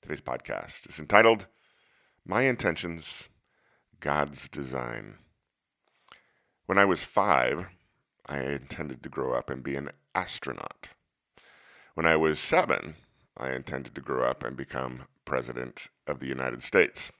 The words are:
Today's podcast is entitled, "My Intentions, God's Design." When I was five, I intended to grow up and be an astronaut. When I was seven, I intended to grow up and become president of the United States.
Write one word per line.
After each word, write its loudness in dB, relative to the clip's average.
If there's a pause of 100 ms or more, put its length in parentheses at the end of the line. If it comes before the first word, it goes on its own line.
Today's -8
podcast -8
is -14
entitled, 6 (760)
"My 0
Intentions, -2 (720)
God's 0
Design." -8 (1500)
When 4
I 8
was 2
five, 2 (580)
I -4
intended -6
to -8
grow -2
up -2
and -6
be -4
an -6 (240)
astronaut. -6 (1040)
When 2
I 8
was 4
seven, 2 (400)
I -6
intended -8
to -10
grow 0
up -4
and -8
become -8 (180)
president -6 (180)
of -4
the -10
United -4
States. 4